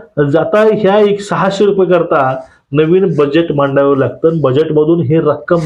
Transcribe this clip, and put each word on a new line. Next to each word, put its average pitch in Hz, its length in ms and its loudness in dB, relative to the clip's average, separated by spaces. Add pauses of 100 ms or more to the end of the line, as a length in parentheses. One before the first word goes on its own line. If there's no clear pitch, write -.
(300)
जाता 165 440 0
ह्या 202 260 0
एक 202 220 0
सहाशे 185 440 -2
रुपये 190 200 2
करता 160 560 0 (300)
नवीन 160 460 2
बजेट 147 340 0
मांडावं 139 460 0
लागतं 131 320 0
आणि 165 120 -2
बजेटमधून 151 600 0
ही 147 160 0
रक्कम 151 480 -2